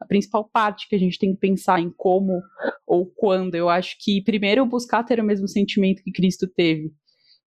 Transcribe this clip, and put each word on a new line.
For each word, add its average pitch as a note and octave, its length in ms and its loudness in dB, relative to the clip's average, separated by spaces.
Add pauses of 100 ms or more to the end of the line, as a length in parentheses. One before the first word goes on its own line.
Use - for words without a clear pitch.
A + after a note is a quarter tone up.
a - 40 -16
principal G3+ 460 -2
parte G#3 380 -2
que G#3+ 60 -2
a G3 40 2
gente F3+ 200 0
tem F#3+ 160 0
que - 40 -12
pensar F#3+ 400 0
em E3+ 160 -2
como F#3 460 0 (460)
ou F3 180 2
quando. F#3 480 -2
Eu E3+ 160 0
acho F3+ 300 -2
que G3 240 0
primeiro G#3+ 420 2
buscar A#3+ 380 -2
ter A#3+ 160 0
o A3 40 -2
mesmo G3+ 240 0
sentimento G3 540 0
que F#3+ 100 -10
Cristo F#3 360 0
teve. D#3+ 440 -2 (580)